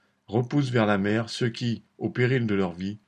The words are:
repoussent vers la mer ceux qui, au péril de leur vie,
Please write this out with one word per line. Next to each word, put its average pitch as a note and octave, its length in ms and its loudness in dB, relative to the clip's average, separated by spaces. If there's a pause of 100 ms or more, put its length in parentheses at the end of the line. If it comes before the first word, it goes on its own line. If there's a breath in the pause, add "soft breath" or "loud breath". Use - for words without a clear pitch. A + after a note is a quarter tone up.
(260)
repoussent B2 460 0
vers A2+ 160 4
la G#2 100 4
mer G#2+ 320 0
ceux B2 200 -2
qui, A#2 340 -4 (140)
au A#2 120 -4
péril B2 380 2
de G#2 80 0
leur F#2 180 0
vie, G2 240 -6 (100)